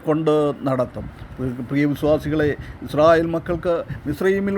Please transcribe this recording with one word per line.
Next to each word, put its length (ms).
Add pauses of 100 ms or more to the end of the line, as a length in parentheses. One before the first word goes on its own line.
കൊണ്ട് 280 (340)
നടത്തും. 360 (680)
പ്രിയ 120 (100)
വിശ്വാസികളെ, 560 (360)
ഇസ്രായേൽ 480
മക്കൾക്ക് 420 (300)
മിസ്രൈമിൽ 520